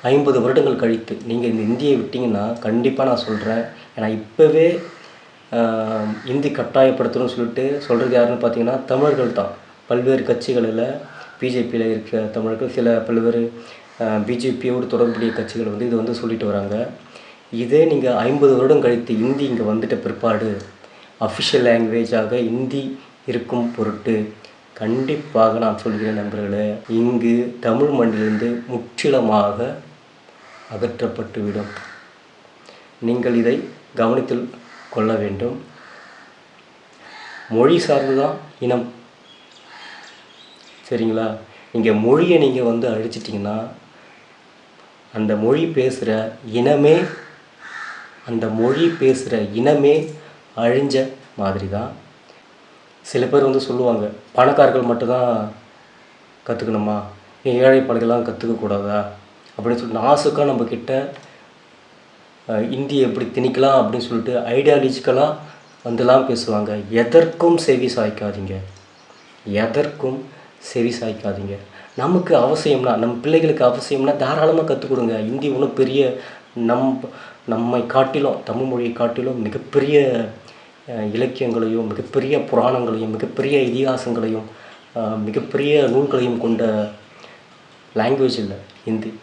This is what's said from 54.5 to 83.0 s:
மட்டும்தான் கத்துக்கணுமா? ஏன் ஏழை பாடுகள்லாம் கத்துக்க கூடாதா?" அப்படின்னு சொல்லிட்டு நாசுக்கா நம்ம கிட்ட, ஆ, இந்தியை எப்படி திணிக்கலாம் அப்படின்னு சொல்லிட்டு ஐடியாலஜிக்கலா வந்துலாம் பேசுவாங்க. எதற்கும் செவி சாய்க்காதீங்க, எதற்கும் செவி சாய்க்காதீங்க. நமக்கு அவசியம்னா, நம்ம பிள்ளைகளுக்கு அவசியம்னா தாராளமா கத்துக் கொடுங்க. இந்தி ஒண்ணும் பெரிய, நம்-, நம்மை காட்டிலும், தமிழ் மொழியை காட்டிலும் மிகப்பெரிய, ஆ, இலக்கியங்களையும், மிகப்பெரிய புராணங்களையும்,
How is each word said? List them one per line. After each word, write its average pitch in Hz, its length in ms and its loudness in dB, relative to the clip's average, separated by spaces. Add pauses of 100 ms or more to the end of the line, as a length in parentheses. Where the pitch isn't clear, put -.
மட்டும்தான் 117 720 0 (960)
கத்துக்கணுமா? 107 540 -2 (420)
ஏன் 127 120 0
ஏழை 131 240 8
பாடுகள்லாம் 117 500 0
கத்துக்க 113 260 -4
கூடாதா?" 101 560 -2 (500)
அப்படின்னு 120 140 0
சொல்லிட்டு 117 240 -6
நாசுக்கா 147 460 2
நம்ம 123 180 0
கிட்ட, 131 500 -4 (1400)
ஆ, 110 80 -2
இந்தியை 135 540 0
எப்படி 113 140 -2
திணிக்கலாம் 131 560 2
அப்படின்னு 113 160 -2
சொல்லிட்டு 120 420 -2
ஐடியாலஜிக்கலா 135 960 2 (540)
வந்துலாம் 127 480 4
பேசுவாங்க. 104 520 -4
எதற்கும் 165 680 4
செவி 127 380 2
சாய்க்காதீங்க, 98 600 -4 (880)
எதற்கும் 131 800 -2 (360)
செவி 120 400 -2
சாய்க்காதீங்க. 101 560 -6 (400)
நமக்கு 175 400 2
அவசியம்னா, 127 600 2
நம்ம 120 260 -2
பிள்ளைகளுக்கு 151 440 2
அவசியம்னா 139 500 0
தாராளமா 156 440 2
கத்துக் 131 280 -2
கொடுங்க. 117 320 0
இந்தி 135 300 -4
ஒண்ணும் 131 240 0
பெரிய, 131 440 2 (420)
நம்-, 127 480 0 (400)
நம்மை 120 380 0
காட்டிலும், 135 580 0
தமிழ் 123 220 -4
மொழியை 120 280 -4
காட்டிலும் 123 480 -2
மிகப்பெரிய, 131 840 2 (640)
ஆ, 123 40 -10
இலக்கியங்களையும், 113 920 -2
மிகப்பெரிய 135 500 -2
புராணங்களையும், 117 720 0